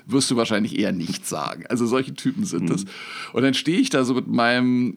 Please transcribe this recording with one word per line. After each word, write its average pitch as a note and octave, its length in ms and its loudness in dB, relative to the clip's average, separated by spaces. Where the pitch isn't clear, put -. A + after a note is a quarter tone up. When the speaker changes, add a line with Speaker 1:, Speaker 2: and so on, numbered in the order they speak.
Speaker 1:
Wirst B2+ 240 2
du C3 60 2
wahrscheinlich G#2+ 420 0
eher E2+ 140 0
nicht E2+ 340 -4
sagen. D#2 420 -6
Also A#2+ 180 0
solche C3 280 0
Typen C3 300 -2
sind F2 200 -2
Speaker 2:
Mhm. F2 40 0
Speaker 1:
das. F#3+ 160 0
Und A#2 100 0
dann C3+ 120 4
stehe E3 240 0
ich C4+ 120 2
da C3+ 140 2
so B2+ 100 0
mit C3 140 -2
meinem B2 680 2